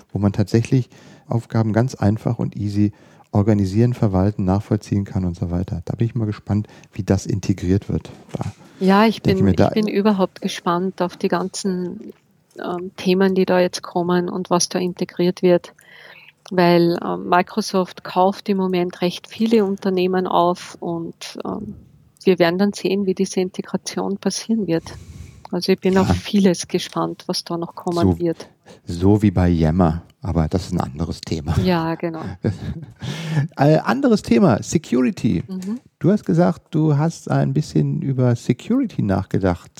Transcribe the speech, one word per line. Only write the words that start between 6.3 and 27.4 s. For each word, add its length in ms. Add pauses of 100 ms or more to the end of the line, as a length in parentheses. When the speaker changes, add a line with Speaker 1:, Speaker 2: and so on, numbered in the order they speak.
Speaker 1:
wie 120
das 200
integriert 640
wird. 220 (220)
Da 200 (280)
Speaker 2:
Ja, 260
ich 160
Speaker 1:
denke 220
Speaker 2:
bin, 20
Speaker 1:
ich 60
mir, 40
da 120
Speaker 2:
ich 60
bin 140
überhaupt 540
gespannt 580
auf 160
die 120
ganzen, 840 (460)
ähm, 380
Themen, 380
die 120
da 140
jetzt 220
kommen 460
und 220
was 180
da 100
integriert 640
wird. 300 (800)
Weil, 520
ähm, 260
Microsoft 760
kauft 460
im 100
Moment 420
recht 280
viele 360
Unternehmen 640
auf 540
und, 640
ähm, 320 (480)
wir 140
werden 200
dann 140
sehen, 340
wie 80
diese 260
Integration 800
passieren 480
wird. 260 (580)
Also 220
ich 80
bin 140
Speaker 1:
Ja. 80
Speaker 2:
auf 80
vieles 580
gespannt, 580
was 180